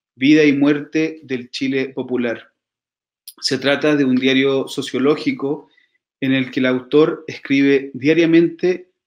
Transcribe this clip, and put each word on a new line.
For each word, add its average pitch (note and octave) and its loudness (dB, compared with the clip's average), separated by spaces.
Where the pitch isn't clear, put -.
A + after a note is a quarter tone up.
Vida D3+ 4
y D3 6
muerte D3 0
del B2 -8
Chile C3+ -4
popular. B2 -6
Se - -4
trata C#3 0
de C#3+ 2
un B2+ 2
diario C3 0
sociológico C3+ -4
en C3 0
el C3 -2
que - -4
el C3 0
autor D3 0
escribe C#3 0
diariamente E3 0